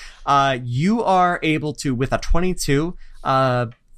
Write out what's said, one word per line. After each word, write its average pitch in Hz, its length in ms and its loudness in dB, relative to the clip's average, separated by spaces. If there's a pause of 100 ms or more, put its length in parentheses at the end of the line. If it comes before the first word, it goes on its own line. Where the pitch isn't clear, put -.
(260)
Uh, 139 380 2
you 160 400 0
are 180 400 2
able 151 320 0
to, 139 200 -4
with 127 180 -2
a 113 40 0
twenty-two, 170 760 2 (280)
uh, 131 440 2 (300)